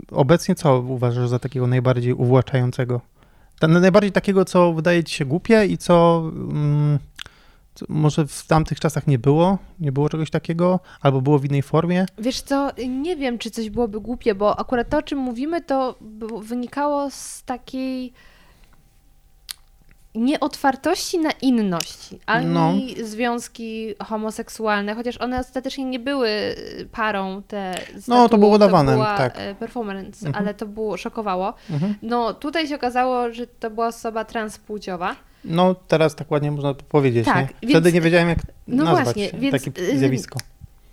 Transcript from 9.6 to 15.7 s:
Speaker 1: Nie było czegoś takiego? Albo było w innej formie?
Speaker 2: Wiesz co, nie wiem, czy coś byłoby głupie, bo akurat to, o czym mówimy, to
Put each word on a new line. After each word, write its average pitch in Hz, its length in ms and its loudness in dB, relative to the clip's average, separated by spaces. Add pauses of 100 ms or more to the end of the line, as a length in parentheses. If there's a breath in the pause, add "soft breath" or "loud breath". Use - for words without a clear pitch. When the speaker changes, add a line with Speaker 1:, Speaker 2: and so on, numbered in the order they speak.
Speaker 1:
Nie 147 120 -2
było 147 180 0
czegoś 156 200 -4
takiego? 170 500 0 (220 loud breath)
Albo 135 200 2
było 143 180 4
w 139 60 -2
innej 139 160 0
formie? 175 440 0 (120)
Speaker 2:
Wiesz 226 240 -4
co, 277 300 -2 (180)
nie 285 260 -4
wiem, 254 220 -4
czy 220 140 -10
coś 220 180 -6
byłoby 214 320 -4
głupie, 233 340 -2
bo 202 240 0
akurat 233 300 -2
to, 285 80 0
o 311 40 0
czym 302 180 -6
mówimy, 262 420 -4
to 262 400 -2